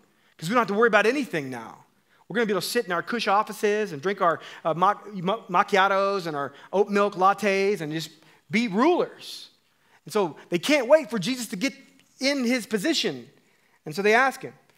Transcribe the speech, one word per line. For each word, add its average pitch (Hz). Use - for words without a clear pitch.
'cause 156
we 214
don't 247
have 214
to 202
worry 233
about 208
anything 208
now. 117
We're 170
gonna 233
be 202
able 180
to -
sit 240
in 180
our 170
cush 220
offices 208
and 143
drink 190
our, 165
uh, 160
mac-, 202
ma-, 190
macchiatos 196
and 156
our 139
oat 208
milk 202
lattes 196
and 151
just 160
be 226
rulers." 240
And -
so 185
they 175
can't 269
wait 302
for 226
Jesus 240
to -
get 254
in 269
his 233
position. 185
And 156
so 190
they 208
ask 254
him, 123